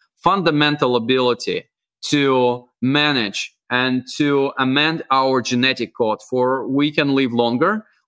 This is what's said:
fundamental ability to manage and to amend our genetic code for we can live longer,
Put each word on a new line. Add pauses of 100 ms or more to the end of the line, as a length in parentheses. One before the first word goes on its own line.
(220)
fundamental
ability (460)
to (120)
manage (160)
and (120)
to
amend
our
genetic
code (100)
for
we
can
live
longer, (240)